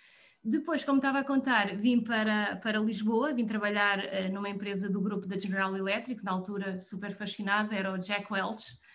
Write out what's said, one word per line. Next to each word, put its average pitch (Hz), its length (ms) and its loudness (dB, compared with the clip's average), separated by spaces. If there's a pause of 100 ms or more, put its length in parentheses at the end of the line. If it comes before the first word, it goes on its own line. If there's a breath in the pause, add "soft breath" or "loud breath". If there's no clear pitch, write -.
(460 soft breath)
Depois, 294 380 0
como 277 140 4
estava 269 220 2
a 269 40 0
contar, 254 540 2
vim 240 240 4
para, 214 560 2
para 214 200 -2
Lisboa, 220 560 2
vim 240 120 0
trabalhar, 208 580 2
eh, 190 240 -2
numa 202 220 -2
empresa 196 400 -2
do 190 100 0
grupo 190 260 -2
da 190 140 -4
General 190 340 0
Electric, 202 480 -2
na 196 120 -2
altura 190 480 -4
super 202 320 -8
fascinada, 208 600 0
era 190 200 -2
o 190 40 -4
Jack 202 320 -4
Welch, 202 480 -4 (180 soft breath)